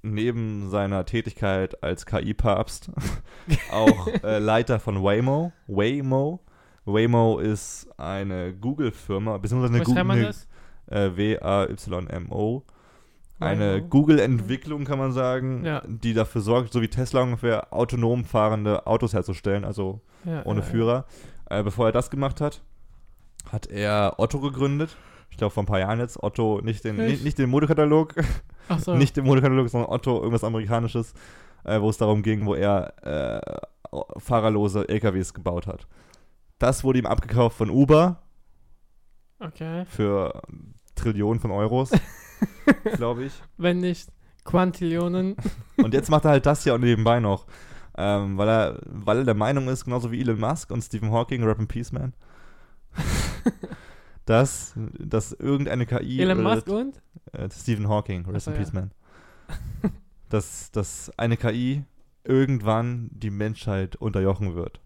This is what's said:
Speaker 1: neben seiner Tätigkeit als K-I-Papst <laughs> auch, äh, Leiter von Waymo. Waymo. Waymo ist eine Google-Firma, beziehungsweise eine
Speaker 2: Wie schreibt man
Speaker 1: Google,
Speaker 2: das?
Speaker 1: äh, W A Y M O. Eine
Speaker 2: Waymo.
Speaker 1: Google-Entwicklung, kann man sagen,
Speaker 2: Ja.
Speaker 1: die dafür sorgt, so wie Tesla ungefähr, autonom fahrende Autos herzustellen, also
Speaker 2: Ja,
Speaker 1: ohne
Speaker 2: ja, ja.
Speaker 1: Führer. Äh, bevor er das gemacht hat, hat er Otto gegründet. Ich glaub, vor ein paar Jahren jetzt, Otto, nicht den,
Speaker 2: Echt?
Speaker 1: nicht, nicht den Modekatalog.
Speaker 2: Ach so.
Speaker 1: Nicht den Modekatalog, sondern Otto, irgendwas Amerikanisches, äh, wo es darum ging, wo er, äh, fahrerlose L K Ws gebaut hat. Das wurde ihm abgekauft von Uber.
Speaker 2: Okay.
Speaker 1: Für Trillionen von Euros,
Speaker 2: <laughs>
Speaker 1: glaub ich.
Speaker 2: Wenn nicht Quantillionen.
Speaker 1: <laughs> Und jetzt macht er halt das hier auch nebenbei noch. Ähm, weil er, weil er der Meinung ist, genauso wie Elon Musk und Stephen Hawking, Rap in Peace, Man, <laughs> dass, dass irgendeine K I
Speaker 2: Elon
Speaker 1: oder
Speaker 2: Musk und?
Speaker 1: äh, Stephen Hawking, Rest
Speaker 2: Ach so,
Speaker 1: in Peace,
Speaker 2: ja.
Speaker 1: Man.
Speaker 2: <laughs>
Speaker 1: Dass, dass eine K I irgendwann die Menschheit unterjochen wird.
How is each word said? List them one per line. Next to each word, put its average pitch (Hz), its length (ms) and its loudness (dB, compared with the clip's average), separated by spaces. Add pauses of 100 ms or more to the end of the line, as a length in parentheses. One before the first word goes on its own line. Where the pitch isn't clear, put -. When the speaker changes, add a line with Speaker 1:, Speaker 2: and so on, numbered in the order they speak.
Speaker 1:
neben 107 640 -2
seiner 98 360 0
Tätigkeit 98 760 -2
als 87 220 -4
K-I-Papst - 840 -2 (400)
<laughs> - 400 -2
auch, 104 360 4 (160)
äh, 107 160 0
Leiter 110 400 2
von 98 240 -2
Waymo. 131 480 2 (160)
Waymo. 135 720 0 (460)
Waymo 113 540 4
ist - 480 -4 (120)
eine 92 560 -6
Google-Firma, 110 840 -4
beziehungsweise 117 340 0
eine - 120 4
Speaker 2:
Wie 120 60 2
schreibt 180 160 4
man 120 120 4
Speaker 1:
Google, 110 80 4
Speaker 2:
das? - 200 -8 (400)
Speaker 1:
äh, 98 300 -2
W 104 220 0
A 98 300 2
Y 92 380 -6
M 85 240 -8
O. 110 320 -2 (800)
Eine 101 360 0
Speaker 2:
Waymo. 170 120 -4
Speaker 1:
Google-Entwicklung, 139 960 4
kann 139 140 -2
man 135 120 -2
sagen, 127 540 -2
Speaker 2:
Ja. 151 200 -4
Speaker 1:
die 113 280 -4
dafür 110 280 0
sorgt, 117 300 2
so 123 100 0
wie 113 60 0
Tesla 127 360 0
ungefähr, 120 500 -2
autonom 120 520 0
fahrende 107 640 2
Autos 113 260 0
herzustellen, 98 520 -2
also 98 360 -6 (220)
Speaker 2:
Ja, 165 220 -6
Speaker 1:
ohne 104 160 -2
Speaker 2:
ja, - 40 -4
ja. 73 60 -6
Speaker 1:
Führer. 117 340 0 (440)
Äh, 104 140 -2
bevor 110 240 0
er 113 40 4
das 120 180 0
gemacht 135 320 -4
hat, 147 200 -4 (880)
hat - 160 -8
er 104 500 0
Otto 117 220 0
gegründet. 139 560 -2 (360)
Ich - 60 -16
glaub, 104 160 -2
vor 104 100 -2
ein 98 40 -4
paar 101 120 0
Jahren 104 200 0
jetzt, 120 220 -6
Otto, 107 400 0
nicht 110 220 -4
den, 107 160 -4
Speaker 2:
Echt? 113 100 2
Speaker 1:
nicht, 131 140 -2
nicht 147 140 -2
den 131 120 2
Modekatalog. 151 680 4 (520)
Speaker 2:
Ach 175 120 0
so. 180 160 -2
Speaker 1:
Nicht 139 220 4
den 135 80 0
Modekatalog, 131 440 4
sondern 120 200 -2
Otto, 123 280 0
irgendwas 117 260 0
Amerikanisches, 113 680 -2 (500)
äh, 107 160 0
wo 107 100 4
es 104 80 -2
darum 107 260 2
ging, 107 220 0
wo 101 100 0
er, 101 380 0 (120)
äh, - 1120 -8
fahrerlose 104 680 0
L 104 120 0
K 101 140 2
Ws 92 200 -4
gebaut 87 320 -6
hat. - 220 -12 (720)
Das 127 240 2
wurde 131 160 4
ihm 117 60 -2
abgekauft 117 520 2
von 107 120 0
Uber. 151 520 6 (1160)
Speaker 2:
Okay. 165 460 -8
Speaker 1:
Für 98 560 -2 (540)
Trillionen 107 440 0
von 110 120 -4
Euros, 113 400 0 (520)
Speaker 2:
<laughs> - 540 2
Speaker 1:
glaub 117 220 -2
ich. 139 140 -8 (240)
Speaker 2:
Wenn 175 220 2
nicht 180 300 -4 (340)
Quantillionen. 180 920 0 (200)
Speaker 1:
<laughs> - 200 -8
Und 113 160 4
jetzt 139 160 2
macht 151 160 6
er 151 60 8
halt 139 140 6
das 147 180 2
hier 131 120 4
auch 120 40 0
nebenbei 117 400 4
noch. 101 280 0 (500)
Ähm, 98 400 0
weil 104 120 2
er, 107 360 2
weil 104 340 0
er 139 40 0
der 120 100 4
Meinung 127 360 0
ist, 127 160 -4
genauso 123 260 -2
wie 123 100 -4
Elon 113 180 0
Musk - 320 -4
und 123 120 -4
Stephen 110 280 -4
Hawking, 120 320 0
Rap 110 160 2
in 107 80 -2
Peace, - 240 -8
Man, 123 220 -6 (800)
<laughs> - 1300 -6
dass, - 480 2 (260)
dass - 340 -2
irgendeine 127 520 -2
K 123 160 -2
I 131 200 -4
Speaker 2:
Elon 185 200 2
Speaker 1:
oder 202 140 2
Speaker 2:
Musk 220 120 -4
und? 233 340 -4 (300)
Speaker 1:
äh, - 200 -8
Stephen 107 380 -4
Hawking, 101 360 -2
Rest 92 220 -6
Speaker 2:
Ach 156 60 -8
so, - 40 -4
Speaker 1:
in - 0 -
Peace, 95 160 -4
Speaker 2:
ja. 95 80 -4
Speaker 1:
Man. 95 100 -8 (920)
Speaker 2:
<laughs> - 480 -8
Speaker 1:
Dass, - 420 -4
dass - 460 -8
eine 117 200 0
K 117 140 0
I 127 320 -2 (400)
irgendwann 120 880 2
die 107 200 -6
Menschheit 101 640 -4
unterjochen 98 580 0
wird. 85 320 -8